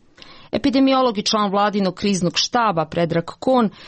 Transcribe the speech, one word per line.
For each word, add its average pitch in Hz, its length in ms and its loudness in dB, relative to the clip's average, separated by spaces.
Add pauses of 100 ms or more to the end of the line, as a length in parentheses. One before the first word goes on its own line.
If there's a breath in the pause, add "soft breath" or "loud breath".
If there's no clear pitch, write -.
(520 loud breath)
Epidemiolog 262 680 2
i 208 40 -4
član 208 300 -2
vladinog 202 440 0
kriznog 185 400 -2
štaba 202 500 0
Predrag 170 400 -2
Kon 247 440 0 (180 loud breath)